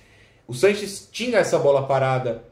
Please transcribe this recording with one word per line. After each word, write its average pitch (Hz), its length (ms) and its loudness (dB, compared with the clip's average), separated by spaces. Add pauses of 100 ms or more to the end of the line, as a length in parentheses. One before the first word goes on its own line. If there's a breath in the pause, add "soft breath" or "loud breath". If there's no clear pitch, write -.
(460 soft breath)
O 123 80 -12
Sanches 202 560 -2
tinha 233 280 -2
essa 170 200 2
bola 139 280 2
parada 131 640 -2